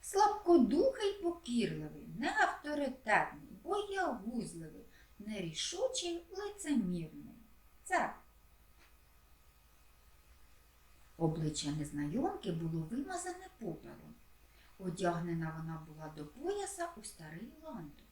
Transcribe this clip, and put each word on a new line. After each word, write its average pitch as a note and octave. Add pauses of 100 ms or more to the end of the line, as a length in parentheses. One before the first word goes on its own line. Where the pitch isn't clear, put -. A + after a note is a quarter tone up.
Слабкодухий, G4+
покірливий, E3 (120)
неавторитетний, C#4+ (140)
боягузливий, A#3 (320)
нерішучий, E4+
лицемірний. A3+ (500)
Це F4 (3000)
обличчя D#3
незнайомки D3+
було E3
вимазане F4 (100)
попелом. A#2 (640)
Одягнена E3+
вона D#3+
була D#3
до D3+
пояса E4+
у G#3+
старий E3 (100)
лантух. G3